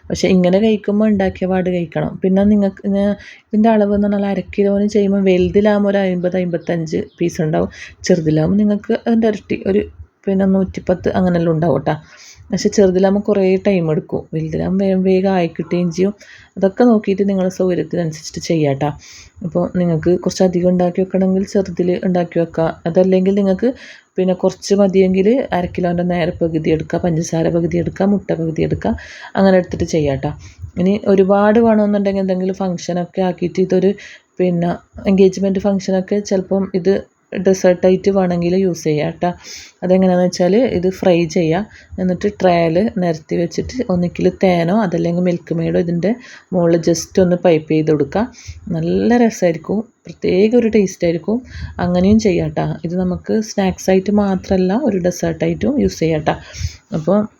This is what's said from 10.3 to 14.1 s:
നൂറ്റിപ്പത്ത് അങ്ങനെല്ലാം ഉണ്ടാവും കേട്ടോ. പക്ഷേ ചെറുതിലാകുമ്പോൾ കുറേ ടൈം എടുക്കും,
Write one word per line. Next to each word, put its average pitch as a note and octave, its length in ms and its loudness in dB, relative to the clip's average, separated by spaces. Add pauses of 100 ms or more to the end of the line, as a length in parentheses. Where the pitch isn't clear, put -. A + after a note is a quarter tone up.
നൂറ്റിപ്പത്ത് F#3 540 -2 (100)
അങ്ങനെല്ലാം F3 380 2
ഉണ്ടാവും D#3 220 2
കേട്ടോ. D#3 160 -2 (560)
പക്ഷേ G#3 260 0
ചെറുതിലാകുമ്പോൾ F#3+ 520 4
കുറേ G3+ 160 2 (240)
ടൈം F3+ 240 2
എടുക്കും, D#3 280 -4 (140)